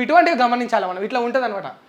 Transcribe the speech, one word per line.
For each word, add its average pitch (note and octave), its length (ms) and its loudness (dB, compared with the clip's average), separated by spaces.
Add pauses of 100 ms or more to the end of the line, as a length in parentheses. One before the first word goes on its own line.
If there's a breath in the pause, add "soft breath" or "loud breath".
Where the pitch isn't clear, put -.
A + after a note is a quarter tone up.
ఇటువంటివి E4 340 4
గమనించాలి A#3+ 500 0
మనం. F#3 160 -6
ఇట్లా A3+ 180 -4
ఉంటుందన్నమాట. A#3 460 -2 (220 soft breath)